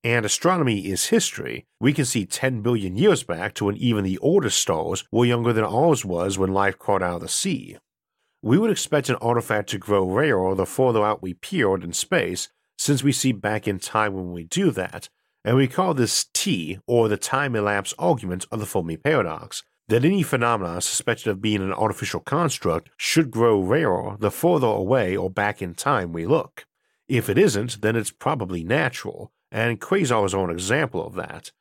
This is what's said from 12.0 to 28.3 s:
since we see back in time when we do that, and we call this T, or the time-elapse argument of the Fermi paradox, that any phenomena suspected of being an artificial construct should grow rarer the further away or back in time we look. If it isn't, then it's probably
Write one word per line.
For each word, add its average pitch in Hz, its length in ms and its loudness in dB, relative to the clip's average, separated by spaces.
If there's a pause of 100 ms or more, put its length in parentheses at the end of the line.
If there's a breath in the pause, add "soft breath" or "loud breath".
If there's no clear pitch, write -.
since 135 280 0
we 139 80 4
see 131 220 0
back 104 340 -2
in 101 100 -2
time 107 380 -2
when 90 160 -6
we 87 140 -10
do 175 260 2
that, 92 380 -6 (360)
and 113 100 4
we 131 120 6
call 180 260 0
this 123 400 0
T, 95 540 -2
or 117 200 4
the 104 100 0
time-elapse 107 840 -2
argument 98 520 -2
of 110 80 -6
the 107 60 -4
Fermi 82 320 -4
paradox, 101 640 -2 (280)
that 120 160 4
any 190 180 4
phenomena 107 580 0
suspected - 480 -2
of 95 120 -2
being 107 200 0
an 95 120 -2
artificial 104 460 -2
construct 139 800 -2
should 160 320 2
grow 113 300 4
rarer 98 600 0
the 101 120 2
further 165 340 2
away 104 500 2
or 95 140 -2
back 101 320 -2
in 87 140 -8
time 101 360 -2
we 82 140 -4
look. - 400 -2 (420)
If 120 220 0
it 98 80 2
isn't, 120 440 0
then 107 140 2
it's 110 140 -2
probably 92 540 -4